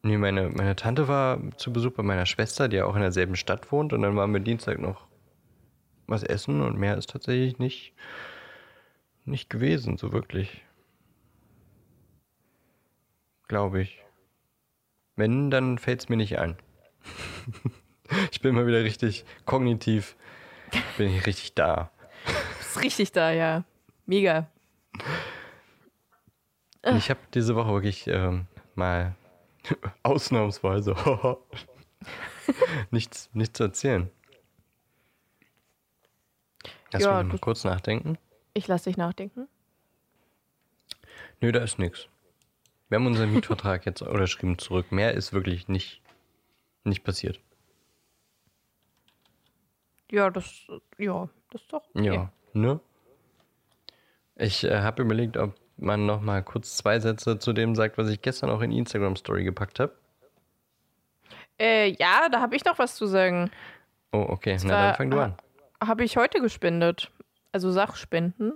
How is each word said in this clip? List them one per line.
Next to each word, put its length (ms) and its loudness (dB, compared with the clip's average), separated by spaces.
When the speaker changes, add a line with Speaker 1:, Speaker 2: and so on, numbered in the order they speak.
Speaker 1:
Nee, 140 4
meine, 320 2
meine 260 0
Tante 320 0
war 320 0
zu 160 -6
Besuch 200 0
bei 100 -4
meiner 240 2
Schwester, 420 0
die 80 0
ja 80 2
auch 100 0
in 60 2
derselben 340 2
Stadt 360 -4
wohnt. 220 0
Und 100 0
dann 120 2
waren 160 2
wir 80 2
Dienstag 400 -4
noch 280 -8
was 180 -2
essen 380 -2
und 160 0
mehr 200 0
ist 120 -8
tatsächlich 480 -2
nicht, 360 -6
nicht 240 -8
gewesen, 480 0
so 160 -6
wirklich. 500 -6
Glaub 280 0
ich. 260 -2
Wenn, 340 2
dann 300 2
fällt's 300 -4
mir 80 2
nicht 220 0
ein. 220 -2
<laughs> 1120 -12
Ich 80 -8
bin 160 2
mal 100 4
wieder 200 4
richtig 400 -2
kognitiv, 720 0
bin 120 2
ich 180 0
richtig 280 -6
da. 360 2
Speaker 2:
Bist 240 -6
richtig 300 0
da, 200 4
ja. 340 2
Mega. 420 4
Speaker 1:
Und 120 4
ich 140 2
hab 220 -2
diese 260 2
Woche 160 2
wirklich, 340 0
ähm, 380 2
mal 380 0
<laughs> 280 -4
ausnahmsweise 920 2
<laughs> 420 0
nichts, 420 -4
nichts 240 -2
zu 60 2
erzählen. 460 0
Lass 100 2
Speaker 2:
Ja, 200 6
Speaker 1:
mich 20 0
mal 80 -2
Speaker 2:
du 60 -2
Speaker 1:
kurz 260 -2
nachdenken. 520 0
Speaker 2:
Ich 160 -4
lass 140 0
dich 120 -2
nachdenken. 540 -6
Speaker 1:
Nö, 100 2
da 100 4
ist 160 -4
nix. 300 -4
Wir 120 0
haben 60 2
unseren 280 2
Mietvertrag 520 0
jetzt 160 -4
<laughs> 0 -
unterschrieben 560 0
zurück. 360 -4
Mehr 200 2
ist 200 -6
wirklich 340 -2
nicht, 340 -4
nicht 180 -2
passiert. 380 -6
Speaker 2:
Ja, 200 4
das, 320 -8
ja, 300 -4
das 100 -14
ist 120 -16
doch 100 -8
okay. 120 0
Speaker 1:
Ja, 160 -4
ne? 260 2
Ich, 260 -2
äh, 180 2
hab 180 -2
überlegt, 360 0
ob 180 0
man 300 0
noch 160 2
mal 220 0
kurz 340 -8
zwei 240 4
Sätze 380 0
zu 120 0
dem 240 2
sagt, 220 2
was 100 2
ich 140 -2
gestern 280 -2
auch 120 0
in 100 -2
die 60 0
Instagram-Story 640 -2
gepackt 380 -4
hab. 100 0
Speaker 2:
Äh, 300 6
ja, 320 6
da 80 2
hab 140 0
ich 100 -2
noch 160 2
was 160 2
zu 100 -4
sagen. 460 2
Speaker 1:
Oh, 160 2
okay. 240 -2
Speaker 2:
Und 100 -2
Speaker 1:
Na, 60 2
dann 160 4
Speaker 2:
zwar 100 2
Speaker 1:
fang 160 -2
du 80 2
an. 160 0
Speaker 2:
ha-, 80 0
hab 100 2
ich 160 0
heute 240 4
gespendet. 720 0
Also 200 0
Sachspenden. 840 -2